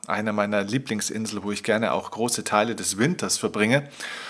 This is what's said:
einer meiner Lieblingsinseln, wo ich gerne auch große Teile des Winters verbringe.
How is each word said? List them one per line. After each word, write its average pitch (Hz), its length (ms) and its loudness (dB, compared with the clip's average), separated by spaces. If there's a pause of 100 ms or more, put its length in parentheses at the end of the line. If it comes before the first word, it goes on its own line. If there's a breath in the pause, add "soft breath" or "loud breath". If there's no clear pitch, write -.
einer 107 280 0
meiner 104 300 2
Lieblingsinseln, 107 800 -4
wo 101 80 -2
ich 101 120 -6
gerne 110 280 2
auch 92 200 -2
große 113 320 -2
Teile 107 320 4
des 98 220 -4
Winters 117 400 2
verbringe. 113 520 2 (400 loud breath)